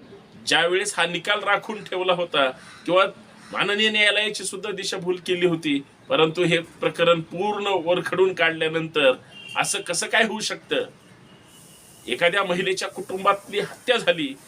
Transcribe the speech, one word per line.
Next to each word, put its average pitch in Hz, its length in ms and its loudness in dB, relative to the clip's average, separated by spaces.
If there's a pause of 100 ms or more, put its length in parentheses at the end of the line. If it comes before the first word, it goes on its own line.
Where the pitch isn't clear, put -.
(480)
ज्यावेळेस 175 500 2
हा 170 80 4
निकाल 175 380 -2
राखून 202 400 -2
ठेवला 180 300 0
होता 156 360 0 (360)
किंवा 185 200 4 (460)
माननीय 202 380 2
न्यायालयाची 208 540 0
सुद्धा 196 280 -8
दिशाभूल 180 440 -4
केली 175 300 -2
होती, 160 380 0 (260)
परंतु 160 340 2
हे 165 140 2
प्रकरण 165 640 0
पूर्ण 202 460 -4
वरखडून 180 640 2
काढल्यानंतर 160 800 2 (460)
असं 160 240 -2
कसं 175 260 -4
काय 226 160 4
होऊ 220 160 -2
शकतं? 170 380 -6 (1300)
एखाद्या 175 360 2
महिलेच्या 185 440 -2
कुटुंबातली 190 720 -2
हत्या - 380 -2
झाली, 165 380 -2 (120)